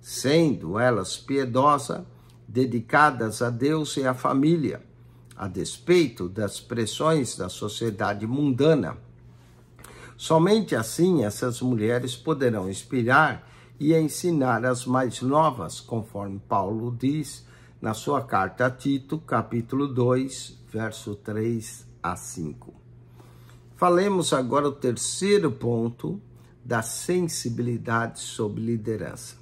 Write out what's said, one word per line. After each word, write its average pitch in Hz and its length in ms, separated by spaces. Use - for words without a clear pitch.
sendo 120 800
elas 117 360
piedosas, 135 840
dedicadas 120 920
a 123 100
Deus 143 460
e 139 80
à 127 100
família, 135 680
a 98 100
despeito 98 800
das 98 300
pressões 131 760
da 113 120
sociedade 104 800
mundana. 139 720
Somente 170 600
assim 151 480
essas 117 380
mulheres 123 520
poderão 120 540
inspirar 127 800
e 151 160
ensinar 143 720
as 127 180
mais 127 380
novas, 135 580
conforme 101 680
Paulo 110 480
diz 139 520
na 110 140
sua - 260
carta 95 460
a 131 40
Tito, 139 480
capítulo 123 680
dois, 127 680
verso 110 440
três 110 720
a 87 140
cinco. - 580
Falemos 180 580
agora 139 340
o 139 40
terceiro 160 800
ponto 120 680
da 120 200
sensibilidade 120 1400
sob 107 400
liderança. 110 800